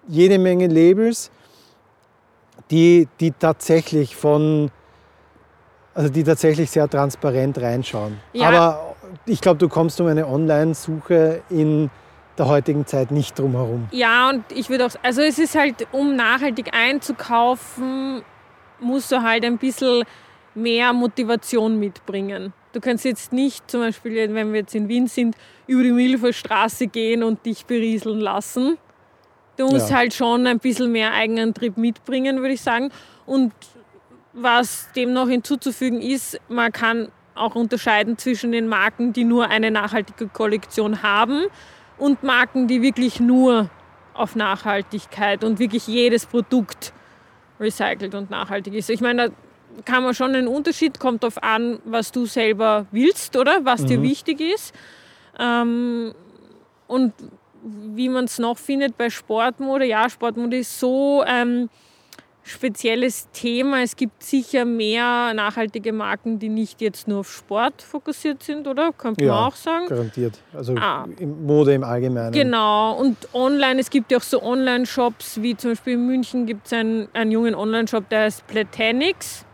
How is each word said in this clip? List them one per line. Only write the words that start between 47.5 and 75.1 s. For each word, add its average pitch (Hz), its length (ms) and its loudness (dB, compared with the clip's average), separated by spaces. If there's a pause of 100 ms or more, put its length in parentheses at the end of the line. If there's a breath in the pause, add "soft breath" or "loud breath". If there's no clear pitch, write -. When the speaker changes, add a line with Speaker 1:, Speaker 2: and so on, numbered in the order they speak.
Speaker 2:
recycelt 202 560 -4
und 202 160 -10
nachhaltig 196 440 -8
ist. 214 140 -6
Ich 220 120 -2
meine, 240 280 0
da - 60 -8 (500)
kann 254 180 2
man 254 120 -2
schon 262 200 -2
einen 254 140 0
Unterschied, 294 500 -2
kommt 240 240 -2
drauf 233 200 -4
an, 220 420 -2
was 226 280 -4
du 247 140 -2
selber 214 640 0
willst, 269 460 0
oder? 294 280 4
Was 240 200 2
dir 226 140 2
Speaker 1:
Mhm. - 40 2
Speaker 2:
wichtig 285 380 -2
ist. 349 340 -4 (640 soft breath)
Ähm, 240 760 -2 (760)
und 254 260 0 (500)
wie 214 460 -6
man's 254 300 -2
noch 233 200 -2
findet 277 380 -2
bei 240 140 -2
Sportmode, 262 760 -2
ja, 226 240 2
Sportmode 240 500 -4
ist - 220 -8
so 269 440 2
ein 240 440 0 (720 soft breath)
spezielles 240 920 -4
Thema. 254 500 -2
Es 240 140 -4
gibt - 260 -6
sicher 254 420 0
mehr 240 720 0
nachhaltige 214 580 -4
Marken, 208 460 -6
die 214 100 -8
nicht 214 320 -4
jetzt 214 260 -6
nur 202 140 -4
auf 190 100 -12
Sport 233 520 -4
fokussiert 294 600 -8
sind, 294 240 -8
oder? 294 260 0
Könnte 214 320 -4
man 202 100 0
Speaker 1:
Ja, 214 120 0
Speaker 2:
auch 277 80 -4
sagen. 339 340 -4
Speaker 1:
garantiert. 120 500 -6 (140)
Also 127 240 -6
Speaker 2:
Ah. 139 280 -2 (140)
Speaker 1:
in 151 280 -8
Mode 143 280 6
im 131 100 0
Allgemeinen. 120 480 -2
Speaker 2:
Genau. 220 600 2
Und 254 220 0 (180)
online, 262 460 2
es - 100 -4
gibt 269 200 -2
ja 254 80 2
auch - 40 -2
so - 200 -2
Online-Shops, 254 1000 -2